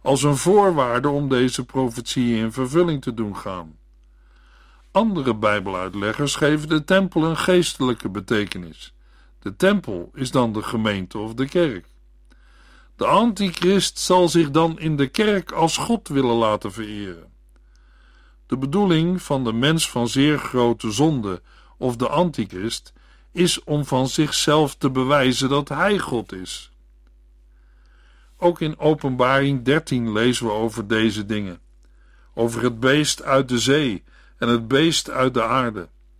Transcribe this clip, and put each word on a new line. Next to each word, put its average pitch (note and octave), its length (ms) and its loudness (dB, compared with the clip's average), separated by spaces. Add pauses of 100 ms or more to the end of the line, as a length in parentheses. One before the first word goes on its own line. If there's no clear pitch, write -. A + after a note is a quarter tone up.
als C3+ 220 0
een C#3+ 140 2
voorwaarde D3 720 2
om C#3+ 200 -2
deze B2+ 360 0
profetieën A#2+ 720 -2
in A2+ 140 -2
vervulling C#3 500 0
te B2 120 -6
doen G#2+ 240 -6
gaan. E2+ 400 -10 (1120)
Andere F3 440 2
Bijbeluitleggers G2+ 1000 -2
geven D3+ 340 0
de D#3 140 0
tempel F#3 400 0
een D#3+ 140 -2
geestelijke C#3 720 0
betekenis. F#2+ 840 -6 (460)
De G2+ 160 -12
tempel F3 580 0
is B2+ 180 -8
dan A#2+ 220 2
de G#2+ 100 -4
gemeente G#2 540 -2
of A2 160 -8
de B2+ 120 -4
kerk. C3+ 400 -2 (1120)
De - 100 -4
antichrist F#3+ 920 2
zal F3+ 300 4
zich E3 220 2
dan E3 280 2
in D#3+ 160 -2
de C#3 120 2
kerk G#3 440 0
als E3 260 0
God - 300 -2
willen C3 280 2
laten G#2+ 360 0
vereren. G2+ 600 -12 (1120)
De C#3+ 120 -4
bedoeling E3+ 640 2
van C3+ 220 -2
de A2+ 100 -2
mens D3 360 2
van A#2+ 180 -2
zeer C#3 320 2
grote A#2+ 520 0
zonde A2 500 0 (360)
of B2 180 -4
de A#2+ 120 0
antichrist A#2 840 -4 (380)
is - 320 0
om D3 220 -2
van C3 220 0
zichzelf D3+ 680 0
te - 140 0
bewijzen C3 600 2
dat C#3+ 200 0
hij F#3+ 280 0
God A#2 360 -6
is. - 380 -14 (1700)
Ook F3 240 2
in D#3 180 -4
Openbaring C3+ 840 2
dertien B2+ 480 0
lezen A#2+ 340 0
we A2 60 -2
over A2 360 -4
deze A2 380 0
dingen. G2+ 340 -6 (720)
Over A#2 300 -2
het A#2+ 160 0
beest C#3+ 440 0
uit C3+ 260 2
de B2 100 0
zee B2+ 440 0 (340)
en A#2+ 100 -4
het A#2 200 0
beest C#3+ 420 2
uit C3 240 0
de A#2+ 100 0
aarde. A2+ 460 -2 (300)